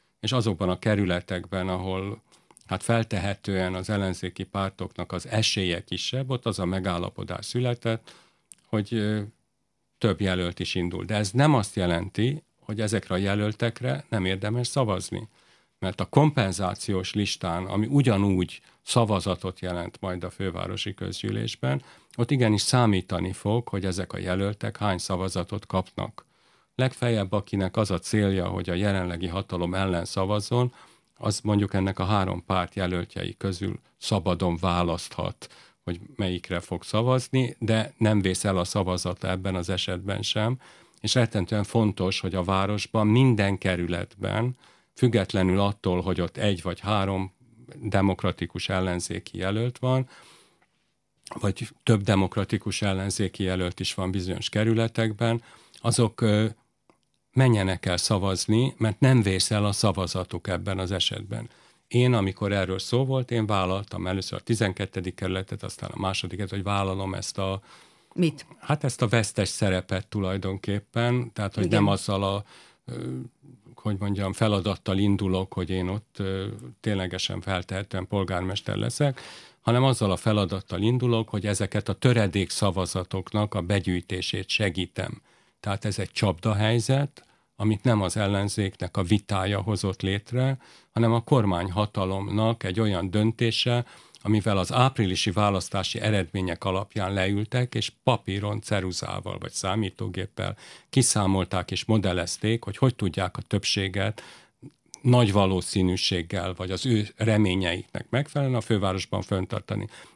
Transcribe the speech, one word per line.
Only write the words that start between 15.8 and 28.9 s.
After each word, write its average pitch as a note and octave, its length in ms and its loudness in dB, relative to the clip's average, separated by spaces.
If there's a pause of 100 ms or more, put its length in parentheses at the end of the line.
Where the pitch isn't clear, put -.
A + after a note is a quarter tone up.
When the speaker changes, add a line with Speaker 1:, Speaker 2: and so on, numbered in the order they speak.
Speaker 1:
a F#2 40 0
kompenzációs G2 1080 2
listán, F#2 500 -2
ami G2 220 0
ugyanúgy G2+ 720 4 (220)
szavazatot F#2+ 760 0
jelent F2 400 -6
majd F2+ 240 -6
a F2+ 60 -6
fővárosi F#2+ 640 -6
közgyűlésben, A2 880 -4 (340)
ott A#2+ 140 0
igenis A2+ 300 4
számítani F#2+ 720 2
fog, A2+ 360 -2
hogy G2 160 -4
ezek F2+ 280 -4
a F#2 60 -8
jelöltek G2 580 -2
hány G2 220 0
szavazatot F#2 680 -4
kapnak. - 580 -4 (500)
Legfeljebb, A#2+ 580 0
akinek G2 440 -2
az G#2+ 140 2
a F2+ 80 0
célja, G2 480 2
hogy F#2 240 -4
a F2 40 0
jelenlegi F#2 520 0